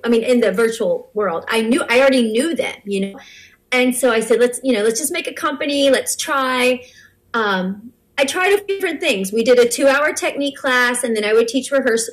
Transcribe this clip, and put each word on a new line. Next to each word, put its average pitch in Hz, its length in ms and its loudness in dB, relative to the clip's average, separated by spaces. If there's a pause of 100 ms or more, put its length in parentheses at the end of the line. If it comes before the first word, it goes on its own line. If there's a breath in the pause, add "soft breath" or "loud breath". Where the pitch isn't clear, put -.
I 233 40 -2
mean, 233 140 4
in 247 180 2
the 208 120 2
virtual 214 600 -2
world, 190 360 -4
I 226 140 0
knew, 226 260 2
I 240 120 4
already 262 320 4
knew 285 220 0
them, - 300 -6
you 196 280 -4
know? - 80 -18 (520 loud breath)
And 247 240 2
so 247 160 2
I 226 80 2
said, 220 180 2
"Let's, 247 240 2
you 262 120 2
know, 202 80 0
let's 226 180 0
just 311 100 -6
make 339 160 -6
a - 60 -8
company. 285 560 -2
Let's 247 260 2
try." 254 680 -2 (480 loud breath)
Um, 202 600 -4 (240)
I 277 80 2
tried 370 260 0
a 403 60 2
few 392 160 -4
different 359 260 -4
things. 196 320 -2
We 226 100 0
did 247 160 4
a 240 80 6
two-hour 277 460 2
technique 285 460 -4
class, 247 440 0
and 233 140 -2
then 214 80 -2
I 208 80 0
would 226 160 4
teach 262 240 -4
rehearsal, 240 400 0